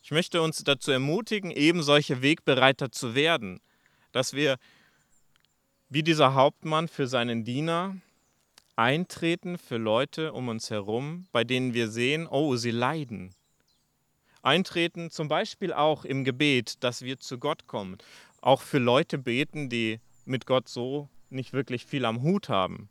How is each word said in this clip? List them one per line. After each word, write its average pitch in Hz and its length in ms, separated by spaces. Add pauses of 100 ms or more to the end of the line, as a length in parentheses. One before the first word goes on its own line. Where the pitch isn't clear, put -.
Ich - 80
möchte 165 320
uns 160 200
dazu 143 280
ermutigen, 175 600
eben 160 320
solche 147 380
Wegbereiter 135 720
zu 117 220
werden, 131 480 (480)
dass 127 220
wir 135 240 (1300)
wie 147 120
dieser 151 300
Hauptmann 156 560
für - 180
seinen 120 380
Diener 165 500 (800)
eintreten 170 840
für - 180
Leute 123 560
um 123 160
uns 110 220
herum, 123 600
bei 120 140
denen 127 300
wir 117 160
sehen, 131 360
oh, 139 300
sie 117 140
leiden. 117 640 (1040)
Eintreten 170 680
zum 156 180
Beispiel 175 460
auch 151 320
im 135 180
Gebet, 131 580
dass 123 200
wir 127 180
zu - 180
Gott 143 280
kommen. 95 320 (420)
Auch 131 220
für - 160
Leute 127 400
beten, 135 500
die 113 320 (240)
mit 127 220
Gott 127 240
so 139 400 (180)
nicht 131 240
wirklich 127 320
viel 127 220
am 113 160
Hut 185 260
haben. 95 420